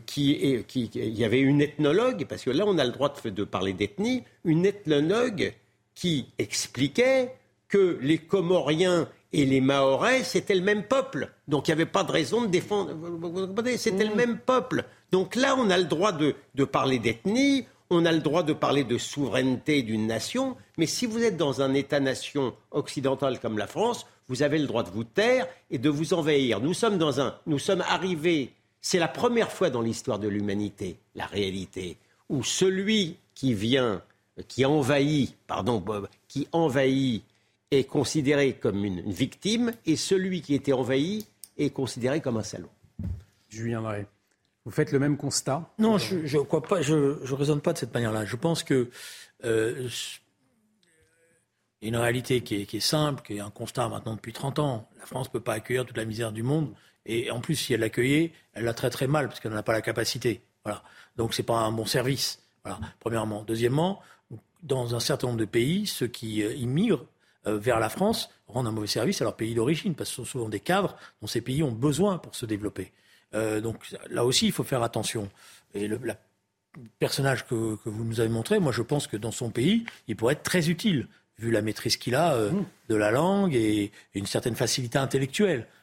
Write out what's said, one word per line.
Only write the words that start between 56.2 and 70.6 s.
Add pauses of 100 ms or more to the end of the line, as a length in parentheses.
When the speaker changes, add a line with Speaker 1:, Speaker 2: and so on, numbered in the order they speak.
Speaker 3:
du
monde. (340)
Et
en
plus,
si
elle
l'accueillait, (220)
elle
la
traiterait
mal,
parce
qu'elle
n'en
a
pas
la
capacité. (220)
Voilà. (340)
Donc,
c'est
pas
un
bon
service. (240)
Voilà, (200)
premièrement.
Deuxièmement, (640)
dans
un
certain
nombre
de
pays,
ceux
qui,
euh,
immigrent, (440)
euh,
vers
la
France (180)
rendent
un
mauvais
service
à
leur
pays
d'origine,
parce
que
ce
sont
souvent
des
cadres (260)